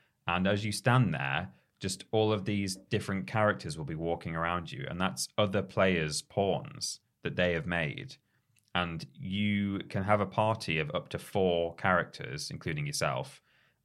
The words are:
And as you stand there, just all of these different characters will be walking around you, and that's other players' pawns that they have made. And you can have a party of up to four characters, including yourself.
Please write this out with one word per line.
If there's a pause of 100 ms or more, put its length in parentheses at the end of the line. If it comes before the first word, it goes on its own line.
(280)
And
as
you
stand
there, (300)
just
all
of
these (140)
different
characters
will
be
walking
around
you,
and
that's (100)
other
players'
pawns (240)
that
they
have
made. (580)
And
you (100)
can
have
a
party
of
up
to
four
characters,
including
yourself. (440)